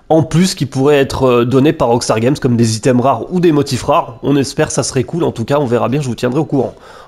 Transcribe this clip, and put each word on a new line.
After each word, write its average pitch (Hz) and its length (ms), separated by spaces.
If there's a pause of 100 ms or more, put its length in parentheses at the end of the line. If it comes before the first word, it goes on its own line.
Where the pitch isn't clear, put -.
en 160 160
plus 170 300
qui 147 120
pourrait 139 320
être, 131 260
euh, 120 220
donné 135 280
par 139 160
Rockstar 117 300
Games 135 200
comme 120 160
des 113 220
items 123 240
rares 117 320
ou 180 80
des 175 100
motifs 143 320
rares. 143 400
On 139 140
espère, 143 340
ça 139 120
serait 127 200
cool. 165 220
En 123 60
tout 117 120
cas, 139 160
on 147 60
verra 113 240
bien, 143 120
je 131 60
vous 113 80
tiendrai 123 240
au 156 60
courant. 120 280 (340)